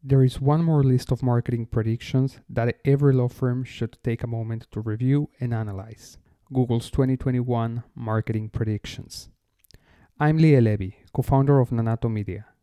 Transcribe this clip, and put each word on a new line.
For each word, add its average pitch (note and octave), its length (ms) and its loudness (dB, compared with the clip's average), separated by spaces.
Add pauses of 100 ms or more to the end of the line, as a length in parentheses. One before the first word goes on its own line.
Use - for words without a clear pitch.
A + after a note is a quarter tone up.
there C3+ 180 4
is C3 200 2
one D3 200 2
more D#3 220 2
list B2+ 300 2
of A#2+ 100 -4
marketing A#2+ 440 0
predictions A#2+ 800 -2
that A#2 340 -2
every C#3 300 4
law B2 160 2
firm B2+ 340 -4
should - 400 -10
take A#2 180 -4
a A#2 60 -6
moment A2+ 440 -8
to A2+ 100 -8
review B2+ 480 0 (100)
and A#2+ 140 -4
analyze. G#2+ 640 -8 (340)
Google's A#2+ 380 0
twenty C3 260 0
twenty-one A#2+ 680 -2 (120)
marketing A2 540 -4
predictions. - 800 -8 (920)
I'm D#3 200 2
Lia D#3 200 8
Levy, G#2+ 380 0 (160)
co-founder C#3 480 2
of A#2+ 80 0
Nanato A2+ 420 -2
Media G#2 360 -6 (160)